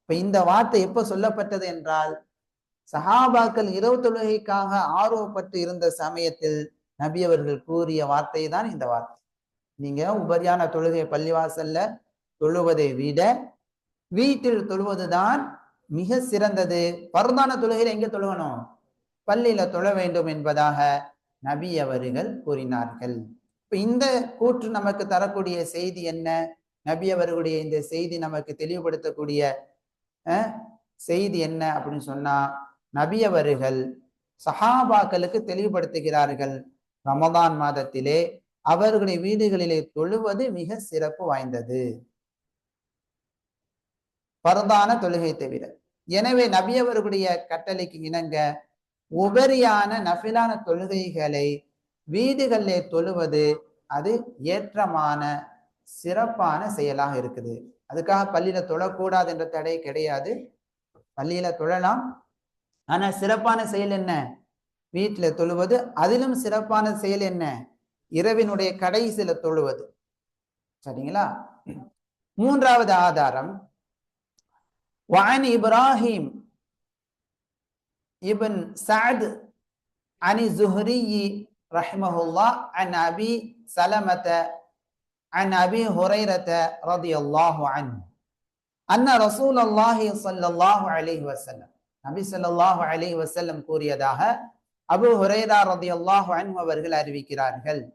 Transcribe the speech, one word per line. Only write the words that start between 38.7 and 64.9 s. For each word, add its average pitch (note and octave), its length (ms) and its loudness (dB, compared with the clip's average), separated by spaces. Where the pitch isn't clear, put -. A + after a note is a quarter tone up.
வீடுகளிலே F#3 720 0
தொழுவது G#3 580 -2
மிக F3+ 300 -8
சிறப்பு D#3+ 440 -6
வாய்ந்தது, B2+ 580 -4
பரதான G#3 500 4
தொழுகை E3+ 380 -2
தவிர. - 400 -8
எனவே A#3+ 440 2
நபி G3 300 2
அவர்களுடைய G3 680 0
கட்டளைக்கு F3 540 -8
இணங்க D#3 640 -4
உபரியான A3 840 4
நஃபிலான A3 500 0
தொழுகைகளை E3 840 -2
வீடுகளிலே A3 760 0
தொழுவது D#3+ 680 0
அது G3 560 -4
ஏற்றமான D#3 1040 -2
சிறப்பான G3 880 -2
செயலாக C#3+ 480 -2
இருக்குது. B2 360 -8
அதுக்காக E3+ 340 0
பள்ளியில F3+ 320 0
தொழக்கூடாது F#3 600 0
என்ற E3 180 -4
தடை E3 340 -4
கிடையாது, D3+ 540 -4
பள்ளியில F3 300 -4
தொழலாம். F#3 460 0
ஆனா F#3+ 260 0
சிறப்பான A3 560 0
செயல் G3+ 240 -2
என்ன? F3+ 480 -4